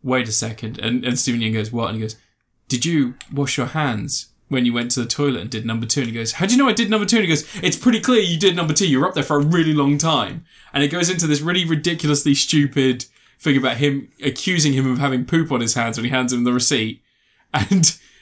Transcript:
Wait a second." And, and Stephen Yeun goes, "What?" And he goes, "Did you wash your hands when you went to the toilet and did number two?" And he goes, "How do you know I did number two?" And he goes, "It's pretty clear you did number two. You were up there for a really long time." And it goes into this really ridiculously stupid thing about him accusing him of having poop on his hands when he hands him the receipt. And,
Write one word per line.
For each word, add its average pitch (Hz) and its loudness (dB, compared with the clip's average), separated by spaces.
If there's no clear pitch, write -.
Wait 127 -2
a 110 -6
second." 113 -4
And, 120 -2
and 123 -2
Stephen 117 -2
Yeun 110 -2
goes, 107 -4
"What?" 117 -4
And 104 -6
he 110 -6
goes, 110 -8
"Did 127 -4
you 143 2
wash 139 -2
your 123 -2
hands 131 -4
when 127 2
you 120 2
went 120 -2
to 131 0
the 113 -2
toilet 127 -2
and 107 -10
did 113 -6
number 113 -4
two?" 127 0
And 120 -2
he 113 -6
goes, 113 -4
"How - -2
do 214 0
you 247 4
know 277 4
I 220 2
did 226 0
number 208 0
two?" 233 2
And 196 2
he - 0
goes, 156 0
"It's 170 0
pretty 247 2
clear 240 4
you 170 -2
did 180 4
number 156 0
two. 180 2
You 135 4
were 165 2
up 190 -4
there 147 0
for 147 0
a 147 2
really 156 4
long 143 2
time." 147 -2
And 139 0
it 147 2
goes 170 -2
into 175 -2
this 147 2
really 180 0
ridiculously 151 0
stupid 135 0
thing 139 2
about 123 0
him 139 0
accusing 151 0
him 131 2
of 123 0
having 127 0
poop 160 0
on 120 0
his 117 -2
hands 117 -2
when 113 -4
he - -4
hands 127 0
him 120 0
the 123 2
receipt. 120 -2
And, 160 2